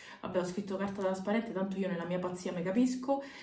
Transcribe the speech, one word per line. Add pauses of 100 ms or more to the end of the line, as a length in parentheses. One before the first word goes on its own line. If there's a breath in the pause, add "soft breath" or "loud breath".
(220 loud breath)
Vabbè,
ho
scritto
carta
trasparente,
tanto
io
nella
mia
pazzia
mi
capisco. (200 loud breath)